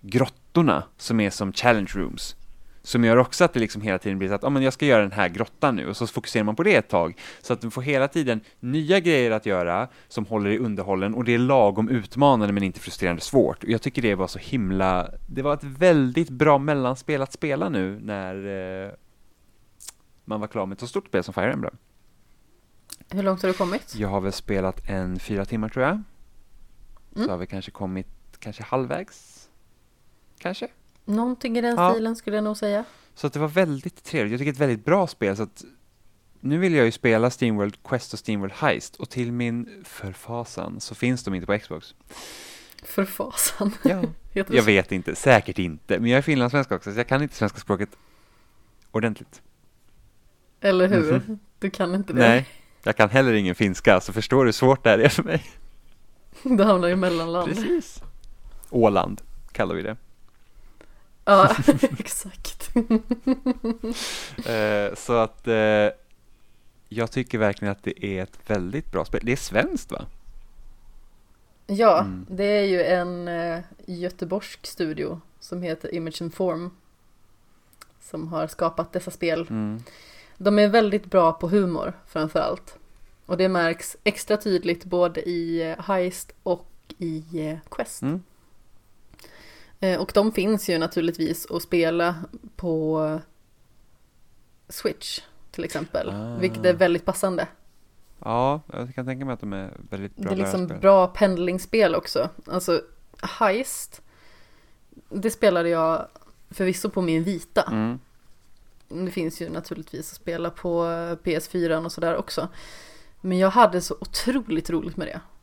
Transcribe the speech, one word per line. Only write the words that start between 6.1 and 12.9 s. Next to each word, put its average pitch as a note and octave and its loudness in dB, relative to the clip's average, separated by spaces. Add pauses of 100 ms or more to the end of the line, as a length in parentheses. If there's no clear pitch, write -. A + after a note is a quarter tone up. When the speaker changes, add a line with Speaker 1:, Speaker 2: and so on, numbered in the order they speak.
Speaker 1:
man G#2+ -2
på E3 -2
det G3 4
ett A2 2
tag, E2 0 (240)
så - -4
att - -4
du A2+ -6
får C3 -8
hela C3+ 0
tiden B2+ 0 (180)
nya D#3 0
grejer C#3+ 2
att A2 -2
göra F#2 0 (200)
som G#2+ -6
håller G#2 0
i G#2+ 2
underhållen, G2 -2
och A#2+ -4
det A#2+ 2
är A#2 4
lagom A2 4
utmanande A#2 2
men G2+ 0
inte F#2 -4
frustrerande F2 -4